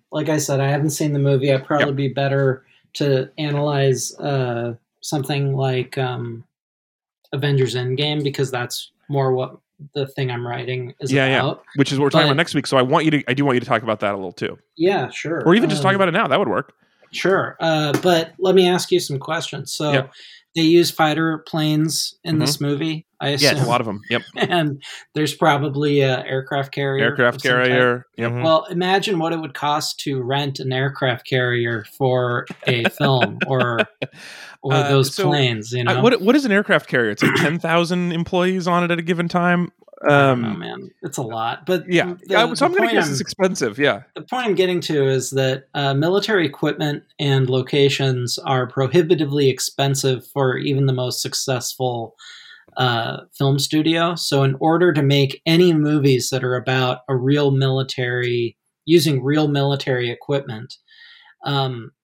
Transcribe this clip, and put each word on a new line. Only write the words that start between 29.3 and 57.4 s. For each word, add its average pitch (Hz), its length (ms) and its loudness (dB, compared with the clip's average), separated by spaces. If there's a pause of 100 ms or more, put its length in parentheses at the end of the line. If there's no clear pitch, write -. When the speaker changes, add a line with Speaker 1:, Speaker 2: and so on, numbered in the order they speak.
Speaker 1:
it 165 80 -4
would 156 140 -10
cost 147 460 -4
to 135 220 -4
rent 135 380 -4
an 131 120 -4
aircraft 131 540 -2
carrier 120 580 -2 (120)
for 127 500 0 (200)
a 120 180 0
Speaker 2:
<laughs> - 60 0
Speaker 1:
film 131 560 0
or, 123 320 0 (840)
or 139 120 -2
Speaker 2:
Uh, 143 140 2
Speaker 1:
those 135 260 4
Speaker 2:
so 196 140 0
Speaker 1:
planes, 120 440 0
you 123 140 -2
Speaker 2:
I, 190 80 2
Speaker 1:
know? - 80 2
Speaker 2:
what, 233 180 4
what 220 160 4
is 285 80 2
an 214 80 0
aircraft 196 360 2
carrier? 120 220 2
It's 104 140 -4
like - 100 2
<clears throat> - 20 0
ten 165 220 0
thousand 175 540 0
employees 180 560 0
on 175 160 2
it 170 80 0
at 170 80 0
a - 20 -6
given 170 260 0
time. 175 440 2 (300)
Speaker 1:
I - 60 2
don't 139 320 6
know, 117 80 -2
Speaker 2:
Um, 104 120 -6
Speaker 1:
man. 117 300 -12 (120)
It's - 160 -8
a 147 40 -4
lot. 117 440 -6
But 180 200 0
Speaker 2:
yeah. 175 280 0 (100)
Speaker 1:
the, 196 140 -2
Speaker 2:
I, 233 160 2
so - 0 -
Speaker 1:
the 269 100 0
Speaker 2:
I'm - 80 2
gonna 370 140 0
Speaker 1:
point - 60 -2
Speaker 2:
guess 190 120 2
Speaker 1:
I'm 147 80 -2
Speaker 2:
it's 131 80 -4
expensive. 139 580 -2
Yeah. 131 260 0 (120)
Speaker 1:
the 175 60 -10
point 247 240 -4
I'm 202 80 2
getting 180 280 2
to 143 240 0
is 135 260 0
that, 135 320 0 (100)
uh, 139 180 0
military 180 540 2
equipment 147 560 -4 (160)
and 135 320 2
locations 131 880 0
are 127 280 -2
prohibitively 143 840 2
expensive 135 760 -2
for 131 300 0
even 139 300 0
the 131 80 2
most 127 260 -4
successful, 123 960 -6 (640)
uh, 123 400 -2 (180)
film 139 220 2
studio. 165 560 0
So 147 280 0
in 139 160 0
order 165 360 4
to 147 80 2
make 139 420 2
any 170 300 4
movies 147 560 2
that 131 140 -2
are 127 120 -2
about 127 500 0
a 139 80 -2
real 139 360 2